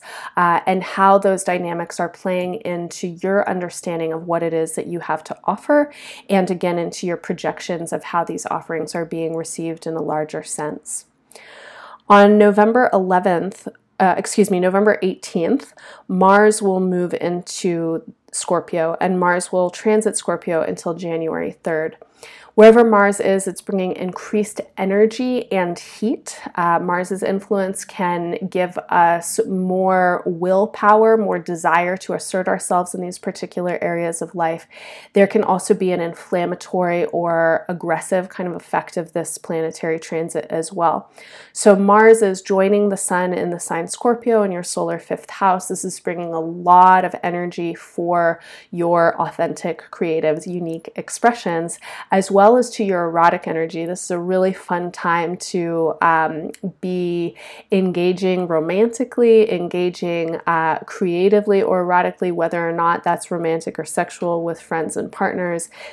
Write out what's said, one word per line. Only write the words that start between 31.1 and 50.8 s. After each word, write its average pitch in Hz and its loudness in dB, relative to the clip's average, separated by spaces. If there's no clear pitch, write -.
more 185 -2
desire 175 0
to - -8
assert 185 -4
ourselves 180 -2
in 185 -8
these 180 -10
particular 180 -6
areas 170 -4
of 165 -10
life. 165 -4
There 202 6
can 208 2
also 185 0
be 185 0
an 175 0
inflammatory 175 -2
or 165 0
aggressive 175 -2
kind 180 -8
of 170 -6
effect - -6
of 170 -6
this 165 -6
planetary 160 -4
transit 165 -6
as 165 -4
well. 170 -2
So 202 6
Mars 214 8
is 190 0
joining 202 2
the 196 -2
sun 180 -2
in 175 -2
the 175 -6
sign 170 -6
Scorpio 233 0
in 196 -2
your 175 -6
solar 170 -4
fifth - -8
house. 185 0
This 185 -6
is 185 -8
bringing 170 -6
a 160 -4
lot 180 6
of 180 -4
energy 175 -4
for 170 -2
your 170 2
authentic, - -4
creative, 160 -2
unique 170 -8